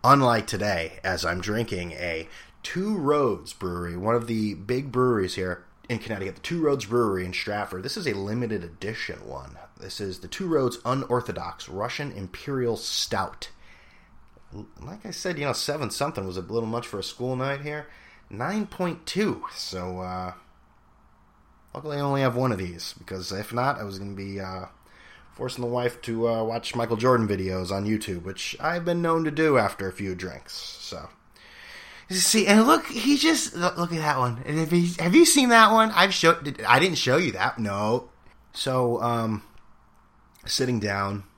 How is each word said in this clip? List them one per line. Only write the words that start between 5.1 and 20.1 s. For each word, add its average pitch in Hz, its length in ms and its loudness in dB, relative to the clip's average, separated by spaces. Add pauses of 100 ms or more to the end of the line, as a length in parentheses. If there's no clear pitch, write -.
here 92 300 -4 (220)
in 117 120 -2
Connecticut, 98 360 -6
the - 60 -20
Two 170 200 -4
Roads 143 240 0
Brewery 101 400 2
in 90 80 -6
Stratford. 98 500 -4
This - 140 -6
is 180 100 -4
a 113 60 0
limited 104 500 -4
edition 85 640 -10
one. 67 300 -12 (220)
This - 200 -12
is 95 200 -6
the - 80 -14
Two - 200 -8
Roads 135 380 2
Unorthodox 123 840 -4
Russian 120 440 -6
Imperial 117 680 -4
Stout. - 720 -4 (1040)
L-, 104 140 -14 (140)
like 202 240 -16
I 202 60 -10
said, 175 260 -6
you 143 80 -4
know, 135 80 0
seven 143 360 -2
something 143 360 -4
was 92 120 -6
a 95 40 -4
little 110 280 -2
much 117 180 -4
for 104 120 -8
a 95 40 -6
school 127 320 -4
night 139 260 -4
here. 147 260 -10 (440)
Nine 185 360 -4
point - 380 -4
two. 190 480 -2
So, 90 460 -8
uh, 92 340 -6 (1400)